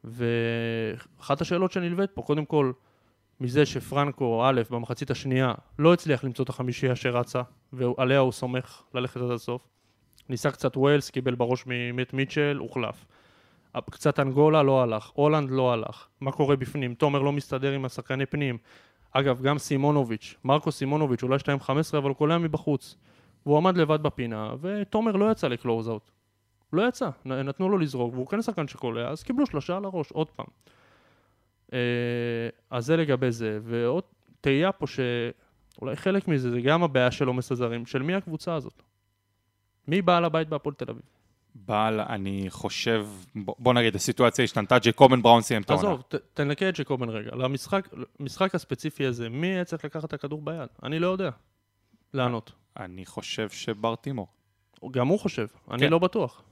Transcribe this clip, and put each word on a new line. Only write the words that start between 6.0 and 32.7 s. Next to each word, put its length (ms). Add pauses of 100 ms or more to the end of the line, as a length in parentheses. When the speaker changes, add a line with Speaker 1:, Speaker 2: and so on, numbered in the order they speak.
Speaker 1:
למצוא 200
את 40
החמישייה 480
שרצה, 460 (300)
ועליה 460
הוא 140
סומך 500 (120)
ללכת 260
עד 100
הסוף. 380 (600)
ניסה 220
קצת 260
ווילס, 340
קיבל 240
בראש 320
ממט 460
מיטשל, 480
הוחלף. 440 (840)
קצת 300
אנגולה, 420
לא 200
הלך. 320
הולנד, 360
לא 220
הלך. 340 (140)
מה 120
קורה 240
בפנים? 380
תומר 280
לא 100
מסתדר 400
עם 120
השחקני 420
פנים. 320 (540)
אגב, 300
גם 160
סימונוביץ', 760 (100)
מרקו 280
סימונוביץ', 500
אולי 160
שתיים 220
חמש 200
עשרה, 200
אבל 80
הוא 80
קולע 220
מבחוץ. 580 (500)
והוא 100
עמד 200
לבד 260
בפינה, 580
ותומר 520
לא 180
יצא 180
לקלוז-אאוט. 600 (640)
לא 160
יצא, 220 (140)
נ-, 80
נתנו 360
לו 100
לזרוק, 360
והוא 120
כן 160
שחקן 260
שקולע, 400
אז 140
קיבלו 240
שלושה 300
על 80
הראש, 260
עוד 200
פעם. 160 (1300)
אה, 60 (920)